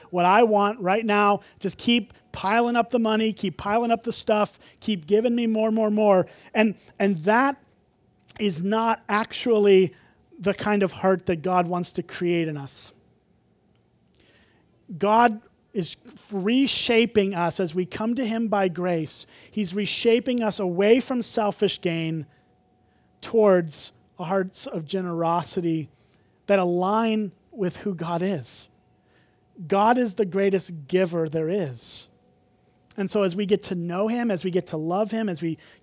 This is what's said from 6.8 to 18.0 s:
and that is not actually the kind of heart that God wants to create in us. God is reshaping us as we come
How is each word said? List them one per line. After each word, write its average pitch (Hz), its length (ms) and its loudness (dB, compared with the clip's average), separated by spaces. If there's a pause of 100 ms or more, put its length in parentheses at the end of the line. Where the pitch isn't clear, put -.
and 202 200 0
that 233 400 2 (800)
is 175 240 -2
not 220 460 0
actually 208 840 4 (460)
the 196 140 -2
kind 208 280 -2
of 190 100 0
heart 190 360 0
that 170 140 -2
God 180 260 0
wants 175 260 -4
to 175 100 -6
create 170 440 -2
in 151 100 -8
us. - 340 -12 (2000)
God 220 440 4 (320)
is 180 240 -4 (340)
reshaping 214 1000 2
us 170 260 -2
as 170 160 -2
we 180 100 0
come 226 300 -4